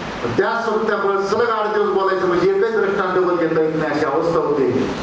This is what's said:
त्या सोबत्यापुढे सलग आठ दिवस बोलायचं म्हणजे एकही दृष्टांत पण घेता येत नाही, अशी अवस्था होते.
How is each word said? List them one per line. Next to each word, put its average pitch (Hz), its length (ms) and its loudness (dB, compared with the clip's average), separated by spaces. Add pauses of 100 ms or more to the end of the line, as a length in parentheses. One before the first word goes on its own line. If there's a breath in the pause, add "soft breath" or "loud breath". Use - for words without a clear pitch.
(380)
त्या 302 280 0
सोबत्यापुढे 202 600 0
सलग 226 220 0
आठ 214 240 -2
दिवस 415 160 0
बोलायचं 185 380 0
म्हणजे 170 220 2
एकही 196 120 2
दृष्टांत 196 640 0
पण 175 120 2
घेता 165 260 0
येत 156 140 0
नाही, 156 160 -2
अशी 147 140 0
अवस्था 165 340 0
होते. 143 500 0 (140)